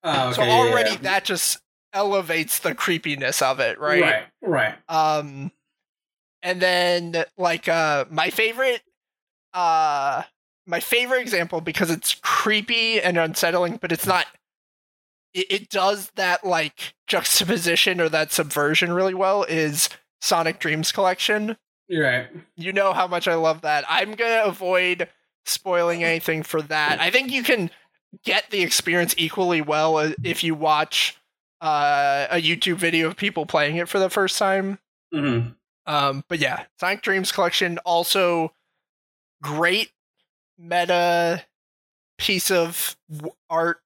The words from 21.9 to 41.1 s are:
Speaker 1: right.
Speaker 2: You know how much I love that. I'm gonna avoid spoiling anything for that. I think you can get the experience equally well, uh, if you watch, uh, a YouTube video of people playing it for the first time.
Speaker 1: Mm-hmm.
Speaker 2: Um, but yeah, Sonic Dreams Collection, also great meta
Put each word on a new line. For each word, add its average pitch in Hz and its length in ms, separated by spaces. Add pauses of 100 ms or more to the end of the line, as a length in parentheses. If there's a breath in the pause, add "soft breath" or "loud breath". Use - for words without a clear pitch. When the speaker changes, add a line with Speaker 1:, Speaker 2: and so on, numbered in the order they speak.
Speaker 1:
right. 123 240 (260)
Speaker 2:
You 175 180
know 196 200
how 175 160
much 170 180
I 175 80
love 160 280
that. 147 260
I'm 190 240
gonna 226 320
avoid 180 640 (380)
spoiling 170 580
anything 165 380
for 160 200
that. 151 380
I 165 100
think 254 220
you 269 100
can 214 280 (520 soft breath)
get 214 280
the 202 120
experience 170 540
equally 170 460
well, 156 340
uh, 156 140 (120)
if 170 220
you 165 100
watch, 156 640 (460)
uh, 143 680
a 175 100
YouTube 165 360
video 165 320
of 151 80
people 185 300
playing 151 300
it 175 120
for 202 100
the 190 120
first 190 280
time. 196 400 (360)
Speaker 1:
Mm-hmm. 120 360 (360)
Speaker 2:
Um, 143 420
but 175 100
yeah, 139 260 (140)
Sonic 196 220
Dreams 190 320
Collection, 175 460
also 170 760 (880)
great 170 480 (680)
meta 175 840 (760)